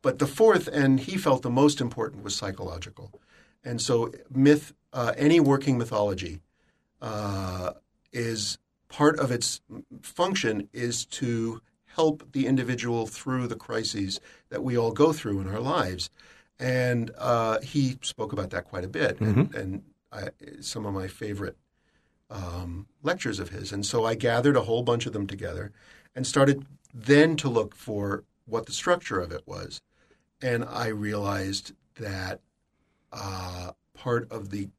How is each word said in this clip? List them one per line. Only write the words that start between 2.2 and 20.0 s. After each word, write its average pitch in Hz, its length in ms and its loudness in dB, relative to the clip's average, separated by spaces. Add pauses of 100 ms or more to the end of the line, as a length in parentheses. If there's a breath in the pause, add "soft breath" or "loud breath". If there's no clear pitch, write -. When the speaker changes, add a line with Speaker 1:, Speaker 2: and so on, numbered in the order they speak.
Speaker 1:
was 101 120 -6
psychological. 92 760 -10 (520 soft breath)
And 120 180 -6
so 117 300 0 (180)
myth, 143 440 6 (180)
uh, 120 240 0
any 156 240 8
working 139 380 4
mythology, 101 640 -2 (600)
uh, 98 720 -4 (400)
is 113 460 -4 (320)
part 151 300 6
of 123 120 0
its - 300 -4 (400)
function 175 720 -2
is 120 320 -6
to 113 560 -4 (240)
help - 460 0
the 135 160 0
individual 120 600 0
through 127 400 -4
the 113 80 -6
crises 104 640 -4 (300 loud breath)
that - 140 -6
we 123 140 0
all 113 140 2
go 151 220 4
through 104 260 -4
in 95 80 -6
our 101 120 -4
lives. 120 500 -2 (500 soft breath)
And, 123 580 0
uh, 117 440 0
he 135 400 0
spoke - 320 -6
about 98 160 -4
that 90 160 -6
quite 90 180 -8
a 92 60 -8
bit. 151 320 -2
And, 107 140 2
Speaker 2:
Mm-hmm. - 220 4
Speaker 1:
and 95 260 -6 (280)